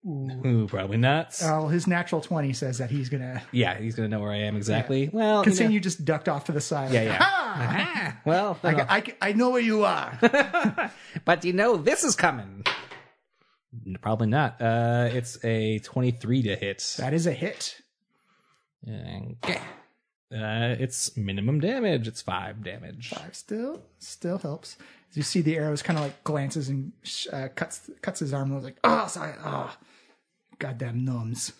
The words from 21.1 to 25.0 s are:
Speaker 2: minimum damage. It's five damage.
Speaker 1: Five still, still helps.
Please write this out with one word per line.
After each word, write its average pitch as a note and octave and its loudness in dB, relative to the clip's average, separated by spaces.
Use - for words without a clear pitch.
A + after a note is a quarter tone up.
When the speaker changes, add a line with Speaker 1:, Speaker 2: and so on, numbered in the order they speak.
Speaker 2:
minimum G2+ 0
damage. F#3 0
It's - -12
five F#2+ -6
damage. - -12
Speaker 1:
Five - -12
still, A#3+ -8
still - -6
helps. - -8